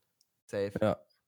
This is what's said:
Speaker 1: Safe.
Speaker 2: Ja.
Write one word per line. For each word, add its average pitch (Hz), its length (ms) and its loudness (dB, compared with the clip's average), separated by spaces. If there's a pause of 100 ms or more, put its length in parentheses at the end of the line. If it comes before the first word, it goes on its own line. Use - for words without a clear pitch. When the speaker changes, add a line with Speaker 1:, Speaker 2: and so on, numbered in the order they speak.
(500)
Speaker 1:
Safe. 101 220 -2 (100)
Speaker 2:
Ja. 107 180 2 (280)